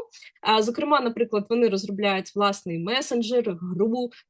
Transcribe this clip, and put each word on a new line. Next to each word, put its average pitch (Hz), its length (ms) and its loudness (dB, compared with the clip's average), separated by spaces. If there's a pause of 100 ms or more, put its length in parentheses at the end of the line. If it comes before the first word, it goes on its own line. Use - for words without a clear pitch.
(420)
А, 220 200 4
зокрема, 294 380 2
наприклад, 226 500 0
вони 233 180 4
розробляють 196 680 -2
власний 196 420 0
месенджер, 233 800 -2
гру, 220 500 -2 (200)